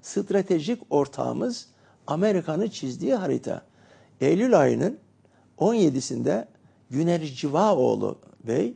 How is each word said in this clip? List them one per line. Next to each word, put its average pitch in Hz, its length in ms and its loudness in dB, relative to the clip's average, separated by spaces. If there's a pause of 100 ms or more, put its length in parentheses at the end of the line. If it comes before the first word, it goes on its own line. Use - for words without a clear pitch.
stratejik 190 880 -2
ortağımız 139 760 -2 (400)
Amerika'nın 180 640 0
çizdiği 131 460 -4
harita. 139 460 -4 (600)
Eylül 185 380 4
ayının 135 380 2 (600)
on 208 160 2
yedisinde 143 720 0 (420)
Güner 165 360 0
Civaoğlu 135 960 0 (240)
Bey 170 320 -2